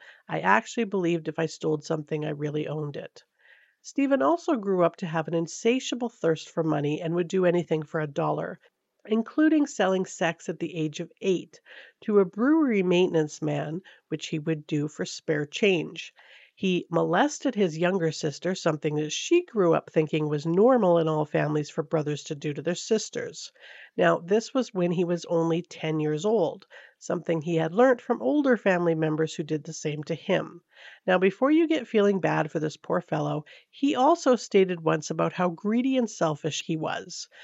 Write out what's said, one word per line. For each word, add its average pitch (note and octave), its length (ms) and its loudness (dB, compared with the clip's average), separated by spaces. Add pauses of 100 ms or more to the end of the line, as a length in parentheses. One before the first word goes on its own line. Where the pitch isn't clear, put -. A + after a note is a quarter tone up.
(300)
I D#3+ 100 -4
actually G#3+ 460 2
believed E3+ 420 -2
if D#3 120 -4
I D#3+ 80 0
stole D#3 340 -4
something, D#3 420 -4
I D3+ 60 -4
really D3 400 -4
owned D3 260 -6
it." - 300 -14 (600)
Stephen C#4 360 2
also E4 320 2
grew F#3+ 280 2
up E3 120 2
to - 100 -10
have D#3+ 220 -4
an D#3+ 80 -2
insatiable A#3 720 -2
thirst - 400 -2
for E3 140 -2
money D3+ 360 0
and E3+ 140 -4
would F3 140 0
do F#3 180 0
anything E3+ 380 2
for D#3 180 -6
a D#3 60 -2
dollar, D#3 520 -4 (460)
including C#4+ 640 2
selling F#3 400 0
sex E3+ 420 -4
at E3 80 -8
the F3+ 180 -8
age D#3 240 -4
of E3+ 120 -10 (100)
eight - 400 -4 (400)
to G#3 160 0
a G3 80 6
brewery B3 560 2
maintenance F3 640 2
man, D3+ 360 -4 (280)
which - 220 -8
he D#3+ 100 -4
would D3+ 260 -4
do D3 220 -2
for F3+ 180 -8
spare D3+ 400 -4
change. - 720 -2 (420)
He F#3 320 0
molested F3+ 640 0
his F#3 240 0
younger E3+ 360 0
sister, E3 420 -4
something D#3 400 -2
that D3+ 160 -4
she F4 320 0
grew F3+ 300 2
up - 180 -2
thinking D#3 380 0
was D3 160 -4
normal F#3 540 4
in D#3+ 100 2
all D#3 160 0
families D3+ 440 0
for - 140 -6
brothers D3 400 -4
to D#3+ 120 -8
do D3 180 -6
to D3+ 80 -8
their E3+ 140 -2
sisters. - 760 -6 (460)
Now, E3+ 220 4
this F#3+ 340 -2
was B3+ 200 -2
when F3 200 0
he F3+ 100 0
was E3+ 220 -2
only E3 380 0
ten D#3 360 -4
years D3+ 240 -2
old, G3+ 420 0 (320)
something E3 440 -4
he E3 160 -2
had E3 180 0
learnt B3 240 4
from - 220 -4
older C4+ 340 2
family F3 400 2
members D#3 400 0
who E3 80 -6
did D3+ 220 -6
the D#3+ 80 -12
same D3 320 -8
to E3 100 -6
him. E3+ 460 -2 (440)
Now, F#3 120 4
before G3 340 2
you D#4+ 160 4
get D4 220 -2
feeling G3+ 320 2
bad D#3 280 0
for D#3 120 -4
this D3+ 160 -4
poor F3 240 -4
fellow, D3+ 420 -4 (260)
he - 240 -2
also C#4 440 4
stated F3+ 420 2
once D#3+ 300 0
about E3 240 -2
how F3+ 160 0
greedy A#3+ 480 0
and A#3 120 0
selfish D#3 540 -2
he D#3+ 140 -4
was. - 500 -8 (160)